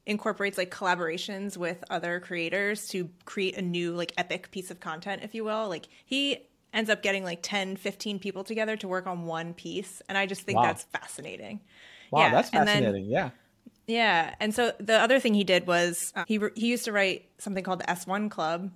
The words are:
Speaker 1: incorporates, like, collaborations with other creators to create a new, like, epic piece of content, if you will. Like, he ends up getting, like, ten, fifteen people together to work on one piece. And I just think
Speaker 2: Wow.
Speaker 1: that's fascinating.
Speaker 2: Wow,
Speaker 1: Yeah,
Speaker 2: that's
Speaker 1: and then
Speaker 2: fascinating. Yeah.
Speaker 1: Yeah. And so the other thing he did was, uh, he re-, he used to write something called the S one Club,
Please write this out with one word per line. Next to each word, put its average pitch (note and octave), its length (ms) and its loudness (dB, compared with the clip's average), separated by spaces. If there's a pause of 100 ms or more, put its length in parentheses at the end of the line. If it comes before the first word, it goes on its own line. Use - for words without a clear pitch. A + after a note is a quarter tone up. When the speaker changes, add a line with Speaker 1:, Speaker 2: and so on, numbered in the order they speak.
Speaker 1:
incorporates, G3+ 540 -2
like, F3+ 120 -2
collaborations F3+ 840 -2
with F3 320 -4
other F3 320 -2
creators F#3 680 -2
to F3+ 200 -4 (160)
create - 320 -2
a G3 60 -4
new, F3 320 0
like, E3+ 240 -4
epic F3 320 -4
piece F#3 200 -10
of F3+ 100 -14
content, F3 420 -8
if G#3+ 120 -14
you A3+ 100 -6
will. G#3+ 260 -2
Like, D#3+ 180 -8 (160)
he C#4 420 -2 (280)
ends A3 160 0
up G#3 120 2
getting, G3 220 0
like, F3 160 -6
ten, F#3+ 360 -2
fifteen G3+ 420 -6
people F#3+ 260 -6
together A3 320 -2
to G#3 120 -8
work F3+ 180 -2
on F3 180 -4
one E3 300 -6
piece. - 560 -10
And G3 80 0
I G3 80 2
just F#3+ 160 -6
think G3+ 160 2
Speaker 2:
Wow. A#2+ 60 8
Speaker 1:
that's - 180 2
fascinating. - 800 -10 (500)
Speaker 2:
Wow, C#3+ 100 4
Speaker 1:
Yeah, D#3+ 120 8
Speaker 2:
that's D#3+ 180 4
Speaker 1:
and G#3 180 4
then G#3 140 4
Speaker 2:
fascinating. G2 280 0
Yeah. D3 200 0 (560)
Speaker 1:
Yeah. G#3+ 540 4
And G#3+ 140 0
so A#3+ 240 2
the G#3+ 220 6
other B3 200 6
thing A#3 140 4
he G3+ 100 6
did F3+ 220 4
was, F3 500 2
uh, F3+ 100 -4
he A3 120 2
re-, G#3 160 0
he A3+ 140 0
used A#3 180 0
to A3+ 60 -4
write G3 360 2 (100)
something F#3+ 240 -6
called F3+ 180 -2
the - 100 -4
S F3 160 -4
one G#3 240 -2
Club, F3 460 -2